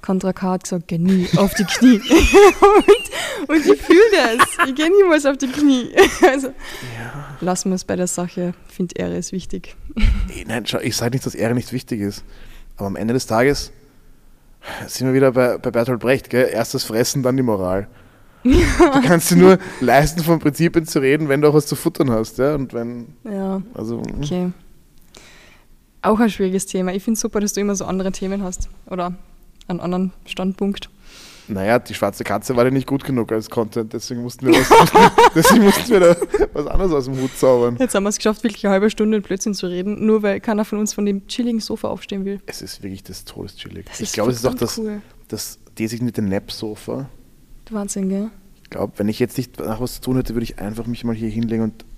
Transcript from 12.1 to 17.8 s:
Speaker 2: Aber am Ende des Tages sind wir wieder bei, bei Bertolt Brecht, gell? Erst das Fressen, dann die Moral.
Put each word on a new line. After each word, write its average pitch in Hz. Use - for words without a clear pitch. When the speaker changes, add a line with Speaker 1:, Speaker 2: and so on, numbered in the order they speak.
Speaker 2:
Aber 98
am 98
Ende 110
des 131
Tages 127
sind 127
wir 131
wieder 135
bei, 120
bei 127
Bertolt 120
Brecht, 127
gell? 123
Erst 113
das 131
Fressen, 117
dann 127
die 131
Moral. 98